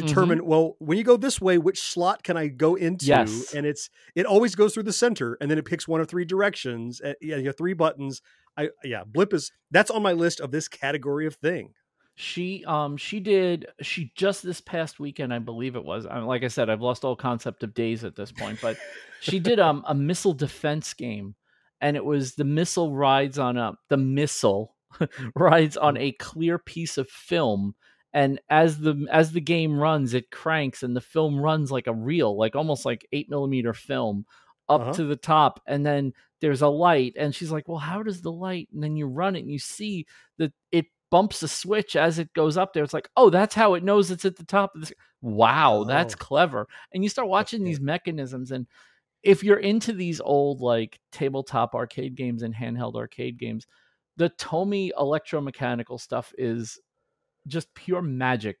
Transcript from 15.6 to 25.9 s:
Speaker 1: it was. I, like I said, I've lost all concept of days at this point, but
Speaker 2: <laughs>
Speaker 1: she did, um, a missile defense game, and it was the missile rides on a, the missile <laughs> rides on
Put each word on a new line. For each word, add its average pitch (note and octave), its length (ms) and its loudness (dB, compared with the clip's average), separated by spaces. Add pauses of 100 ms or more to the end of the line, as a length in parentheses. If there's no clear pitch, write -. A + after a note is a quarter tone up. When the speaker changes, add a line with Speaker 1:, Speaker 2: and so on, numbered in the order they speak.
Speaker 1:
it F2 80 -8
was. F#2+ 220 -6
I, - 140 -10
like B2 240 -4
I B2 40 -2
said, C#3 220 0
I've A2 100 0
lost B2 240 -2
all B2+ 100 -2
concept A#2+ 480 -6
of G#2 120 -8
days A2+ 300 -4
at F2 120 -12
this G2+ 160 -12
point, G#2+ 280 -10
but A2 180 -4 (200)
Speaker 2:
<laughs> - 200 -20
Speaker 1:
she - 200 -2
did, G3+ 220 4
um, D3 260 4
a D3+ 80 -2
missile D#3+ 380 0
defense D3 600 -4
game, G#2 400 -10 (480)
and D3 120 2
it A#2+ 120 -4
was C#3 280 -2
the D3 100 -2
missile D#3 500 0
rides C#3 440 2
on B2 200 0
a, A2+ 160 -2 (160)
the C#3+ 80 4
missile C3 800 0 (220)
<laughs> C3+ 380 -6
rides D#3+ 400 6
on D3 220 2